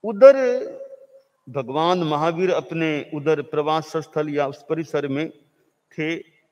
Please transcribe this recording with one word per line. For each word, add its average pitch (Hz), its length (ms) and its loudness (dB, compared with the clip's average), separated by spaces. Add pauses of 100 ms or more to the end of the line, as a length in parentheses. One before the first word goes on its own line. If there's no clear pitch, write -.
उधर 226 300 8 (1120)
भगवान 143 540 -2
महावीर 165 480 0
अपने 160 640 -2
उधर 147 280 0
प्रवास 151 540 -2
स्थल 151 320 -4
या 143 180 -2
उस 139 220 -12
परिसर 151 400 -4
में 143 220 -4 (600)
थे। 160 240 -4 (360)